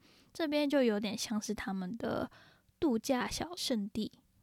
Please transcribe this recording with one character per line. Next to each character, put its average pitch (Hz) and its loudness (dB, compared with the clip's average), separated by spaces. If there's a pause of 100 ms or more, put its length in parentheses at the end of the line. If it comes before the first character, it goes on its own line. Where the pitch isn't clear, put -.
(320)
这 330 -2
边 294 2
就 277 6
有 214 4
点 214 -2
像 214 -2
是 - -6
他 202 -4
们 190 -4
的 233 -2 (500)
度 262 4
假 247 0
小 339 -6
圣 214 -2
地。 - -4 (320)